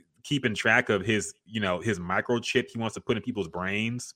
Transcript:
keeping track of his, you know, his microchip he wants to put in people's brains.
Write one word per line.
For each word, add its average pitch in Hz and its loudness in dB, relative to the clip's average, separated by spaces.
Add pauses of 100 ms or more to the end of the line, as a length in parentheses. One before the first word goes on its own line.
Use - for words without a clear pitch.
(240)
keeping 123 0
track 117 4
of 98 2
his, 107 2 (140)
you 110 -6
know, 90 0
his 98 0
microchip 110 0
he 117 -8
wants 113 -2
to - -12
put 120 0
in 104 -4
people's 101 -4
brains. 101 -4